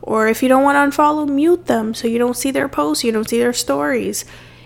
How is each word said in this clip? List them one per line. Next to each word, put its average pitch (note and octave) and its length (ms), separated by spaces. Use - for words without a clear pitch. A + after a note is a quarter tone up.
Or A3 260
if A3+ 140
you B3+ 60
don't C4 140
want C#4 140
to C#4+ 200
unfollow, D4+ 320
mute D#4+ 380
them A3+ 260
so - 140
you A#3 120
don't A#3+ 180
see C#4 140
their C4+ 180
posts, D4 360
you A3+ 80
don't A3 160
see A#3 100
their A#3+ 140
stories. B3+ 720